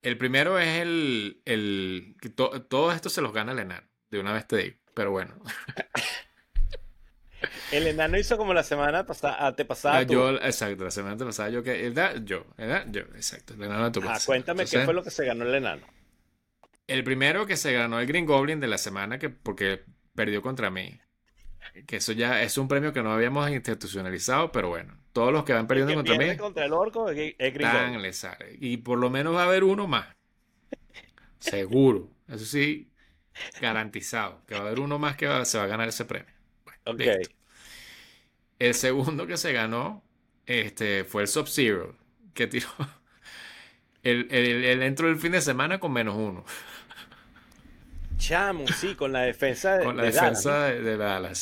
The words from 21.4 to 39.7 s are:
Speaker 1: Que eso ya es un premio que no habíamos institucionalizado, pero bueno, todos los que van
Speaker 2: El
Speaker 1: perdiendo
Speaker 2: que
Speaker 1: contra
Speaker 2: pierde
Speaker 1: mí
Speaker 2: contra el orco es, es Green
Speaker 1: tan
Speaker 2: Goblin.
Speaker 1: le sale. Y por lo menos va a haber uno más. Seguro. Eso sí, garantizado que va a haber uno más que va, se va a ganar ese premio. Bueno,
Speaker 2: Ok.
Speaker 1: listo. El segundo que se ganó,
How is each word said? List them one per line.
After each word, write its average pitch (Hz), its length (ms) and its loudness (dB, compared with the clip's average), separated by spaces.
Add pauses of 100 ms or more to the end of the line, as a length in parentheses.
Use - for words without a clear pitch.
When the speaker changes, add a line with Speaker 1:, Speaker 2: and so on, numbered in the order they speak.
Speaker 1:
Que - 100 -6
eso - 160 -2
ya 117 280 2
es 117 160 0
un 135 100 0
premio 143 260 0
que 131 100 0
no 110 100 0
habíamos 131 380 2
institucionalizado, 101 1000 -2
pero 95 180 0
bueno, 85 280 -8 (160)
todos 123 180 4
los 151 140 2
que 143 80 2
van 113 140 2
Speaker 2:
El - 0 -
Speaker 1:
perdiendo 135 260 4
Speaker 2:
que - 20 2
Speaker 1:
contra 156 220 2
Speaker 2:
pierde 165 160 2
Speaker 1:
mí 160 40 -6
Speaker 2:
contra 185 280 -4
el 147 80 0
orco 214 360 0
es, 151 280 -4
es 131 160 0
Green 127 180 2
Speaker 1:
tan 123 220 2
Speaker 2:
Goblin. 113 80 -6
Speaker 1:
le 92 120 -6
sale. - 460 -12
Y 123 180 -2
por 120 220 -2
lo 123 100 2
menos 143 260 0
va 175 80 4
a - 20 4
haber 190 180 6
uno 196 240 2
más. 131 200 0 (1300)
Seguro. 101 720 4 (180)
Eso 110 180 -12
sí, 143 460 -2 (680)
garantizado 110 840 -4
que 107 100 -10
va 101 60 -4
a - 60 -6
haber 113 120 -4
uno 143 200 -2
más 147 180 -2
que 143 100 -2
va, 131 180 2
se 117 120 0
va 101 80 0
a - 20 -2
ganar 113 220 -2
ese 113 160 -6
premio. - 280 -10 (320)
Bueno, - 200 -20
Speaker 2:
Ok. 117 140 -6
Speaker 1:
listo. 104 300 2 (1300)
El 120 140 4
segundo 139 540 0
que 170 100 -6
se 165 160 0
ganó, 123 500 -2 (420)